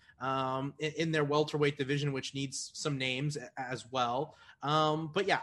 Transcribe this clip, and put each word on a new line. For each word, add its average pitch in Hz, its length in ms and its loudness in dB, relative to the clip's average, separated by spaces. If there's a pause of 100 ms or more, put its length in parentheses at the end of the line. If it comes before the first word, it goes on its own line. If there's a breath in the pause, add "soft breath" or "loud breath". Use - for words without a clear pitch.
(200 soft breath)
um, 135 580 -2
in, 151 180 -2
in 165 160 0
their 151 120 4
welterweight 147 520 2
division, 143 360 0
which 131 220 -6
needs 139 400 -6
some 147 220 -2
names 131 400 -2
a-, - 220 -10
as 127 320 -6
well. 127 460 0 (260 loud breath)
Um, 156 500 2
but 185 140 0
yeah, 156 160 4